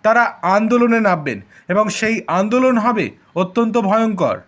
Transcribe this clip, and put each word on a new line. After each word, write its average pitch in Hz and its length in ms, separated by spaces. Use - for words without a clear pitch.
তারা 226 400
আন্দোলনে 226 580
নামবেন 151 420
এবং 208 220
সেই 220 380
আন্দোলন 233 500
হবে 220 340
অত্যন্ত 220 420
ভয়ঙ্কর। 196 720